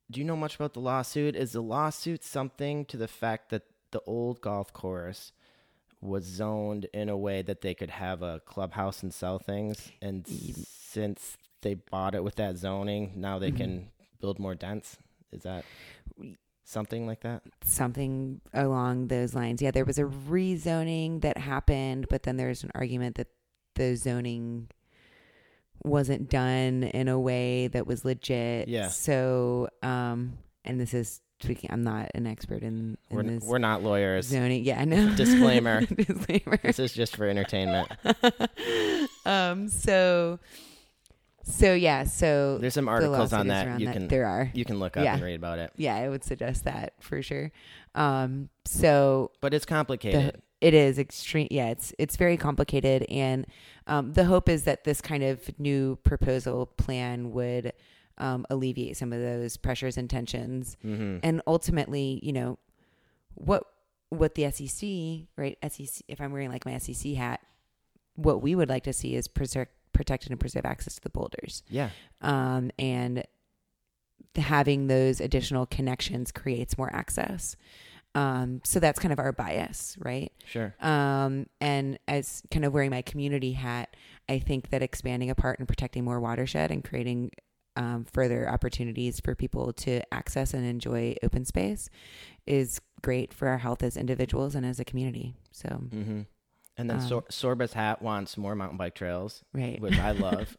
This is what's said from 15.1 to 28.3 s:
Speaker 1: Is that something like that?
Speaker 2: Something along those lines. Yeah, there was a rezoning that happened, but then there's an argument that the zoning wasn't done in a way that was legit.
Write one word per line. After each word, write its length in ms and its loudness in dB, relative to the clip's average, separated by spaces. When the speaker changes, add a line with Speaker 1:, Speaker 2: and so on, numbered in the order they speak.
Speaker 1:
Is 140 -16
that 200 -8
something 420 -6
like 140 -8
that? 220 -8
Speaker 2:
Something 760 -2
along 560 0
those 260 0
lines. 280 -2
Yeah, 80 4
there 140 4
was 140 0
a 60 4
rezoning 1160 0
that 180 0
happened, 720 0
but 140 0
then 120 -2
there's 280 -2
an 100 -10
argument 420 -2
that 120 -6
the 180 2
zoning 760 -4
wasn't 460 2
done 540 2
in 240 0
a 100 2
way 500 0
that 180 -2
was 180 -2
legit. 640 -2